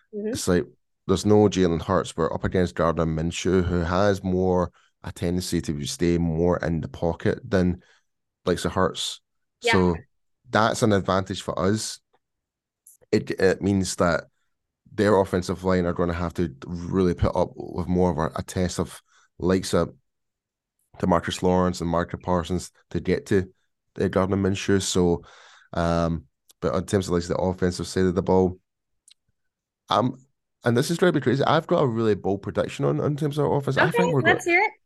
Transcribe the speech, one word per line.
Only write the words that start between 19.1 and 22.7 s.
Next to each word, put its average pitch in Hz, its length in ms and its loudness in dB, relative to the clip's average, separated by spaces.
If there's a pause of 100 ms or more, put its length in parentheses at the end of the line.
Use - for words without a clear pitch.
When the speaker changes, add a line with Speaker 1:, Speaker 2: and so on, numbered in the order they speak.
Speaker 2:
likes 92 360 0
of 85 200 0 (1040)
DeMarcus 87 440 0
Lawrence 90 380 2
and 85 80 -4
Micah 85 300 -2
Parsons 90 540 -4 (180)